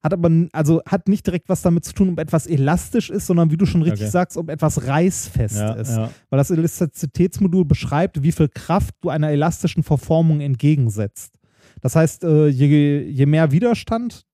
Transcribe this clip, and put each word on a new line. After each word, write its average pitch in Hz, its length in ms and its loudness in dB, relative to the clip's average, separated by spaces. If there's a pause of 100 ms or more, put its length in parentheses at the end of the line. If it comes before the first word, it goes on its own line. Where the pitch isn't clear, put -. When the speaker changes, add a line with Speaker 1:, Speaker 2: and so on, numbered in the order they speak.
Speaker 1:
hat 160 120 0
aber 175 160 0
n-, 165 240 2
also 156 320 2
hat - 220 -2
nicht 202 200 0
direkt 175 220 -4
was 185 120 -2
damit 170 240 0
zu - 80 -14
tun, 190 160 2
ob 170 100 -4
etwas 160 280 -2
elastisch 160 600 0
ist, - 180 -6
sondern 170 240 4
wie 156 60 -2
du 190 80 2
schon 170 160 0
richtig 156 220 -2
Speaker 2:
Okay. 107 80 -4
Speaker 1:
sagst, 180 260 -2
ob 160 120 -8
etwas 151 380 -2
reißfest 135 720 0
Speaker 2:
Ja, 107 160 -2
Speaker 1:
ist. 113 220 -4
Speaker 2:
ja. 110 140 -2 (200)
Speaker 1:
Weil 135 80 0
das 143 140 2
Elastizitätsmodul 170 1120 0
beschreibt, 147 580 -2
wie 165 80 2
viel 156 180 0
Kraft - 520 -4
du 175 80 -4
einer 151 220 0
elastischen 156 520 0
Verformung 160 580 2
entgegensetzt. 127 920 -2 (480)
Das - 140 -4
heißt, 160 280 2
äh, 156 240 4
je, 143 600 2
je 139 160 2
mehr 156 260 2
Widerstand 233 840 -2